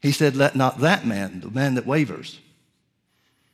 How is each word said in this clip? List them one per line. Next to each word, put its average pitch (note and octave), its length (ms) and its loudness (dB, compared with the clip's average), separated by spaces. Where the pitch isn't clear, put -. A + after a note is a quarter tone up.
He C#3+ 120 2
said, C#3+ 240 2
"Let C#3 200 2
not C3 240 2
that D#3+ 260 2
man, G2 340 -4
the - 100 -12
man C3 240 0
that A#2+ 120 -2
wavers, B2+ 520 -4